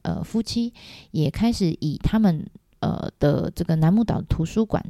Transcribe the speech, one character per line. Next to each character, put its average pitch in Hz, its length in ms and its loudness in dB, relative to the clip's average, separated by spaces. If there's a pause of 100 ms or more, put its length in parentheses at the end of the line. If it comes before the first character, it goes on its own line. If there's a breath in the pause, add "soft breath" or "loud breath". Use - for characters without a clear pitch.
呃， - 220 -4
夫 - 180 -2
妻 240 320 -4 (380 loud breath)
也 156 180 2
开 233 240 0
始 180 260 0
以 147 160 -2
他 - 220 0
们， 190 260 2 (360)
呃， - 280 -4 (120)
的 - 360 2
这 175 80 -4
个 165 120 0
楠 160 180 4
木 226 100 4
岛 202 200 0
图 - 200 -2
书 214 220 0
馆 - 240 -2